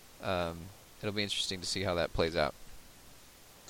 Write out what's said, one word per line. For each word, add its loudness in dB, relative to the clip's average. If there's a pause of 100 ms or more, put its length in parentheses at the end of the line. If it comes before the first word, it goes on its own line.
(240)
um, 2 (440)
it'll -2
be 2
interesting -2
to -6
see 0
how 4
that 2
plays 4
out. 4 (1160)